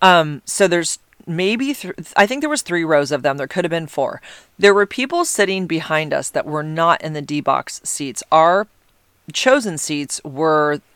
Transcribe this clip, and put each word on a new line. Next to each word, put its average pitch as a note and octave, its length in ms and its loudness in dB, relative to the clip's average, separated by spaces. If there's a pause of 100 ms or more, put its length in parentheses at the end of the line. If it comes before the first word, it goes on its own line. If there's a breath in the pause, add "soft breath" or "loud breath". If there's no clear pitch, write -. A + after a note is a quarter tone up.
Um, E3 440 4
so - 220 2
there's E3+ 320 -2 (280)
maybe G#3+ 460 -2
th-, F#3 200 -12 (220)
I G3+ 100 6
think C4 160 -2
there D4+ 80 -2
was D4+ 120 -2
three E3+ 220 -2
rows D3 280 2
of C#3+ 100 -2
them. C#3 160 0
There C3+ 100 -6
could F3 180 -2
have E3+ 40 -4
been E3 180 -4
four. - 340 -6 (360 loud breath)
There G3+ 160 6
were G3+ 120 4
people D4 400 -2
sitting F#3+ 420 0
behind D#3+ 460 -2
us C#3 160 -2
that - 160 -4
were D3+ 180 -4
not D#3+ 380 0
in D#3 120 -8
the D3+ 80 -6
D-box C#3 640 -4
seats. - 480 -8
Our F3 360 4 (680)
chosen A#3 440 0
seats C#3+ 460 -6
were D3 580 0 (140)